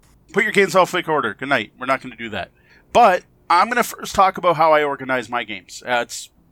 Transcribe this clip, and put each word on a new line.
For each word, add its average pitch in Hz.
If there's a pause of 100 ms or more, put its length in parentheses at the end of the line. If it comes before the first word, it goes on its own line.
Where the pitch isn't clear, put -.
(320)
Put 202
your 214
games 196
all 185
flick 170
order. 131
Good 135
night. 117
We're 127
not 135
gonna 123
do 117
that. 98 (400)
But 202 (260)
I'm 175
gonna 240
first -
talk 190
about 170
how 160
I 151
organize 131
my 120
games. 101
Uh, 120
it's - (220)